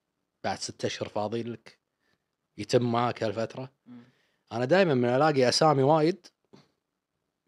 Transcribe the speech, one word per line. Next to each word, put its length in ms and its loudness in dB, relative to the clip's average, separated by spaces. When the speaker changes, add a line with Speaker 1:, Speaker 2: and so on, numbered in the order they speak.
Speaker 1:
بعد 140 -6
ستة 280 -8
أشهر 220 -6
فاضي 340 -4
لك. 360 -14
يتم 340 0
معك 300 -2
هالفترة. 480 -6
Speaker 2:
مم. 160 -20
Speaker 1:
أنا 120 -4
دائمًا 300 2
من 140 2
ألاقي 400 2
أسامي 340 4
وايد 440 2